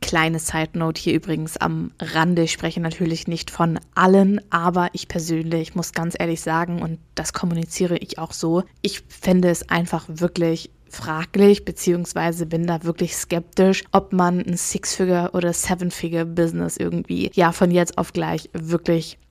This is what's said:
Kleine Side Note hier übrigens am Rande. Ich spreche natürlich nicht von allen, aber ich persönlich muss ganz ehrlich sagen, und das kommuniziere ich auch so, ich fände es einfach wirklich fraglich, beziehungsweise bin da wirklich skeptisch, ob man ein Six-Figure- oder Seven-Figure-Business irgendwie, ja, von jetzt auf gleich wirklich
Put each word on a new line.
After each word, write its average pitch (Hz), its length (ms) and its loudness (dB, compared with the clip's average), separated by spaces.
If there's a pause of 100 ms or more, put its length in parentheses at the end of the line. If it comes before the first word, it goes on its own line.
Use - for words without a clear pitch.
Kleine 165 380 2
Side 160 400 -4
Note 160 220 -2
hier 165 140 0
übrigens 160 420 -4
am 160 420 -2
Rande. 165 440 2
Ich 160 100 0
spreche 190 280 -4
natürlich 165 460 -4
nicht 170 240 -6
von 165 300 0 (160)
allen, 196 440 6 (100)
aber 175 420 2
ich - 160 -10
persönlich 165 680 -2
muss 175 160 -4
ganz 170 260 -4
ehrlich 170 260 -2
sagen, 170 380 -2
und 165 200 -6 (160)
das - 160 -6
kommuniziere 170 680 0
ich - 220 -10
auch 160 120 -8
so, 170 300 0 (200)
ich - 260 -6
fände 180 400 2
es 170 200 -2
einfach 170 380 -2
wirklich 165 640 -2 (180)
fraglich, 196 760 2
beziehungsweise 170 800 -2
bin 165 220 -2
da 170 160 -2
wirklich 170 320 -2
skeptisch, 185 720 2
ob 196 220 2
man 180 260 4
ein 175 180 -2
Six-Figure- - 800 0
oder 175 180 0
Seven-Figure-Business 170 1200 -2
irgendwie, 170 580 -2
ja, 170 160 4
von 180 220 2
jetzt 175 260 2
auf 170 140 -4
gleich 160 400 -4
wirklich 165 680 -2 (120)